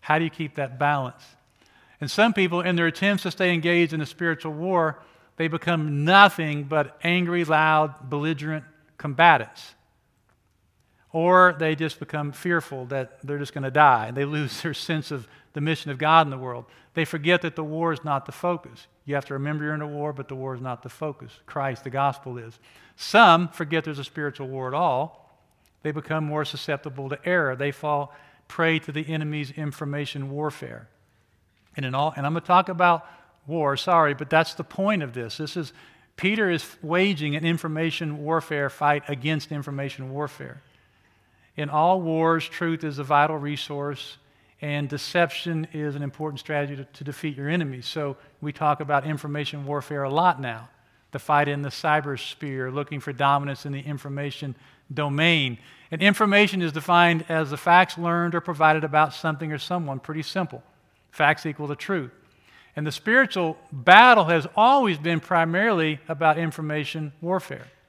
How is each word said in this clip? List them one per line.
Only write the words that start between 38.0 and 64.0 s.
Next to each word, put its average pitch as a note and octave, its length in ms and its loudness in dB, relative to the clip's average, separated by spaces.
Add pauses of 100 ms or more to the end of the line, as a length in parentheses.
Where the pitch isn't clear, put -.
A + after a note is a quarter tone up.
warfare D3+ 440 -2
fight D3 400 0
against C#3+ 440 -4
information C#3 600 -8
warfare. C#3 480 -10 (960)
In D3 140 -6
all E3+ 300 2
wars, E3 460 2
truth E3 360 -4
is D3 160 -6
a D3 60 -6
vital D3+ 340 2
resource, C#3+ 800 -8 (420)
and D3 280 -4
deception D#3+ 840 -2
is D3+ 220 -6
an C#3+ 80 -8
important C#3+ 380 -8
strategy C#3+ 360 -4
to, C3+ 80 -12
to - 200 -18
defeat D3 320 -8
your C#3 120 -6
enemies. C#3 380 -4
So C#3+ 300 -6 (240)
we D3 120 -6
talk D3 280 0
about C#3+ 260 0
information D3 580 -6
warfare C#3+ 380 -6
a C3+ 80 -4
lot D#3+ 300 2
now, A#2+ 280 -10 (440)
the B2 60 -8
fight D3 280 2
in C#3+ 160 -4
the C#3+ 60 -6
cybersphere, C#3 1080 -4
looking C#3+ 260 -6
for - 120 -10
dominance C#3 520 0
in C#3+ 80 -8
the C#3 80 -8
information C#3 760 -8 (360)
domain. D3 640 2 (340)
And D#3 120 -4
information G3+ 600 4
is E3 100 -2
defined E3+ 560 4
as D#3+ 220 -2
the D3 60 -6
facts F3+ 400 6
learned E3+ 380 -2
or E3+ 60 0
provided D#3 420 2
about D3+ 320 2
something D#3 380 -4
or D3 60 -6
someone. D3 420 -6
Pretty D#3 220 -10
simple. D#3+ 400 -6 (500)
Facts D3+ 340 2
equal D3 220 -6
the C#3+ 80 -6
truth. D#3 340 -4 (640)
And D3+ 100 -6
the D3+ 60 -6
spiritual G#3+ 640 0 (160)
battle G3 540 8